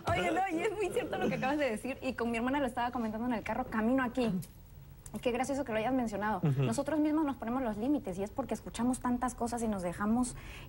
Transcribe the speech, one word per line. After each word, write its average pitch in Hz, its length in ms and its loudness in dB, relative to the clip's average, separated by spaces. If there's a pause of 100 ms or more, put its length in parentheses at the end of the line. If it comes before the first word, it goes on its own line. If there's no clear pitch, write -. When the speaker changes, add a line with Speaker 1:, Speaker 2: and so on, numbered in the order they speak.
(120)
Speaker 1:
Oye, - 200 2
no, 349 100 2 (100)
y 330 100 0
es 427 120 2
muy 403 160 0
cierto - 280 -2
lo 370 120 2
que - 60 0
acabas 277 220 2
de 285 120 2
decir, 240 320 -4
y 254 140 -2
con 233 160 0
mi 233 60 0
hermana 254 220 2
lo 277 60 2
estaba 247 260 -2
comentando 226 360 -2
en 247 60 2
el 196 100 -2
carro, 226 240 -2
camino 240 360 4
aquí. 247 260 2 (920)
Qué 247 100 2
gracioso 262 320 0
que 240 80 -6
lo 214 60 2
hayas 226 160 2
mencionado. 214 500 0
Speaker 2:
Ujú. 139 200 4
Speaker 1:
Nosotros 277 360 2
mismos 302 240 4
nos 277 140 0
ponemos 240 260 -2
los 214 140 -2
límites, 214 400 0
y 196 60 -2
es 208 60 -4
porque 233 260 -4
escuchamos 247 440 0
tantas 247 360 0
cosas 233 280 -2
y 226 60 0
nos 196 140 0
dejamos 208 520 2 (340)